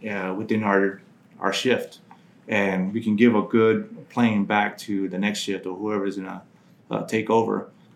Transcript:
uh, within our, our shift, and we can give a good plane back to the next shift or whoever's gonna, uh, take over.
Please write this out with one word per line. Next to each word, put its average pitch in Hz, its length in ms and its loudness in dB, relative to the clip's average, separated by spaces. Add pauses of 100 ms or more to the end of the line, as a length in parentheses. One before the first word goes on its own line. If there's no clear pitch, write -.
uh, 95 260 -4
within 107 280 -2
our, 98 380 2 (400)
our 107 120 0
shift, - 460 -2 (500)
and 95 440 0
we 113 80 -4
can 107 160 0
give 120 180 6
a 104 80 2
good 110 680 2
plane 107 340 2
back 104 340 0
to 98 300 -4
the 92 100 -6
next 104 220 -2
shift 98 260 -6
or 92 100 -8
whoever's 101 400 -4
gonna, 92 260 -10 (480)
uh, 104 140 -4
take 110 260 -2
over. 104 380 0 (280)